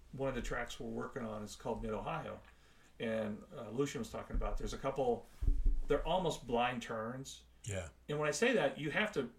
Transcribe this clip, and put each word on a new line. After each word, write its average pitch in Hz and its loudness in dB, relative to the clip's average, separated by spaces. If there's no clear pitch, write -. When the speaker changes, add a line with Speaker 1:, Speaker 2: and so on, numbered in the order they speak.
Speaker 1:
one 135 -2
of 123 -4
the 117 -2
tracks 120 -4
we're 117 -8
working 120 -6
on 107 -6
is 104 -10
called 113 -4
Mid 110 -2
Ohio, 104 -4
and, 110 -2
uh, 113 -10
Lucian 139 0
was 110 -6
talking - -6
about. 104 2
There's 214 -2
a - -4
couple. 240 0
They're - 4
almost 165 2
blind 120 2
turns. 120 -6
Speaker 2:
Yeah. 95 -4
Speaker 1:
And 147 0
when 151 2
I - 4
say 240 4
that, 180 4
you 151 -2
have 214 0
to, 127 0